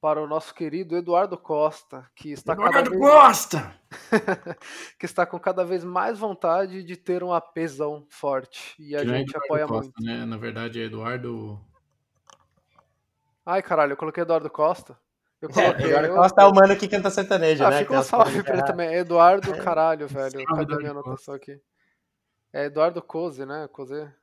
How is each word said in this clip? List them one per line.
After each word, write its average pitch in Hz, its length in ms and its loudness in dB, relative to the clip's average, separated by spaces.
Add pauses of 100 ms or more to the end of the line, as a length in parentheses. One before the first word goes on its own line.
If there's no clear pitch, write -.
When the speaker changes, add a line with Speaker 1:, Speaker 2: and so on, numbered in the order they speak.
Speaker 1:
para 151 160 0
o 151 60 -8
nosso 156 260 -6
querido 165 420 -8
Eduardo 175 400 0
Costa, 151 800 -6
que - 160 -18
está 147 240 -6
cada 226 260 2
Speaker 2:
Eduardo 254 100 0
Speaker 1:
vez 185 100 0
Speaker 2:
Costa! 254 720 6 (140)
Speaker 1:
<laughs> - 1080 -6
que - 80 -12
está 175 180 -2
com 175 140 -12
cada 185 260 -2
vez 175 180 -6
mais 190 360 -4
vontade 190 640 -4
de 175 120 -14
ter 180 280 -6
um 180 100 -4
A 170 80 -2
Pzão 147 680 -8
forte. - 680 -8
E 147 180 -14
a 143 40 -4
Speaker 2:
Que 143 60 -4
não 120 100 -2
é - 20 -2
Speaker 1:
gente 135 140 -6
Speaker 2:
Eduardo 143 160 -10
Speaker 1:
apoia 151 200 -2
Speaker 2:
Costa, 120 320 -6
Speaker 1:
muito. 113 40 -8
Speaker 2:
né? 117 200 -8
Na 113 140 -10
verdade, 113 420 -10
é 113 40 -8
Eduardo 113 760 -10 (1800)
Speaker 1:
Ai, 185 200 -4
caralho, 151 300 0
eu 139 40 -10
coloquei 160 240 -6
Eduardo 165 260 0
Costa. 151 480 -4 (460)
Eu 160 80 -10
Speaker 3:
É, 131 40 -16
Speaker 1:
coloquei, 135 340 2
Speaker 3:
Eduardo 156 220 2
Speaker 1:
eu 180 60 -2
Speaker 3:
Costa 185 280 6
é - 20 12
o 202 80 10
mano 196 240 8
que 202 100 -4
canta 196 220 -2
sertanejo, 170 560 0
Speaker 1:
Ah, - 60 6
Speaker 3:
né? 143 80 2
Speaker 1:
fica - 100 -4
Speaker 3:
Que 262 60 0
Speaker 1:
um 269 40 4
Speaker 3:
as - 120 -2
coisas 240 160 6
Speaker 1:
salve - 160 -4
pra 139 80 -4
ele - 100 0
Speaker 3:
erradas. 139 160 -2
Speaker 1:
também. 170 180 -4
Eduardo, 175 600 4
Speaker 3:
É. - 20 -10
Speaker 1:
caralho, 160 500 -2
velho. 135 260 -8
Speaker 2:
Salve, 135 120 -10
Speaker 1:
Cadê 156 160 -4
Speaker 2:
Eduardo 151 220 -6
Speaker 1:
minha 147 100 -10
Speaker 2:
Costa. 139 160 -12
Speaker 1:
anotação - 240 -14
aqui? 139 260 -18 (960)
É 143 120 -6
Eduardo 160 360 -2
Coze, 160 420 -8
né? 143 280 -12
Coze? 139 360 -14 (160)